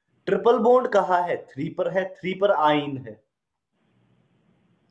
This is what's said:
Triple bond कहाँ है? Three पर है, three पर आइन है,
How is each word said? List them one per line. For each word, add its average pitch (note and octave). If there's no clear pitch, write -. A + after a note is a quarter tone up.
Triple A3
bond B3
कहाँ F3+
है? D#3
Three D#3
पर F3
है, F#3
three F#3
पर G3
आइन D3+
है, A2